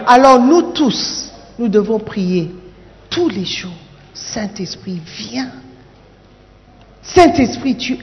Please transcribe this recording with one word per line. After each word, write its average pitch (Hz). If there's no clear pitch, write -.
Alors 254
nous 294
tous, -
nous 233
devons 208
prier 185
tous 339
les 190
jours. « -
Saint-Esprit, 190
viens. 247
Saint-Esprit, 302
tu 254